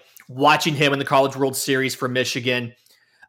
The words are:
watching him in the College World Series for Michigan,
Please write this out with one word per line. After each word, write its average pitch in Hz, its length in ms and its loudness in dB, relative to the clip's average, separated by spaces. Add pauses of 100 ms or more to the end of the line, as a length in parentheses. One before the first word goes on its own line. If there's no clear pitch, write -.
(280)
watching 147 460 2
him 139 180 2
in 139 60 0
the 139 60 -4
College 135 300 2
World 135 220 -2
Series 131 380 -2
for 131 140 -4
Michigan, 123 640 -2 (540)